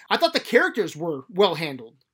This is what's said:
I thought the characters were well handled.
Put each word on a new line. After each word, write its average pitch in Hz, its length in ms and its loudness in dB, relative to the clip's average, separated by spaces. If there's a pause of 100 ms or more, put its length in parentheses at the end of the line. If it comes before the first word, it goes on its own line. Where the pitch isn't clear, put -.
I 302 80 2
thought 330 160 2
the - 80 0
characters 233 560 0
were 151 320 -6
well 185 280 2
handled. 131 400 -10 (180)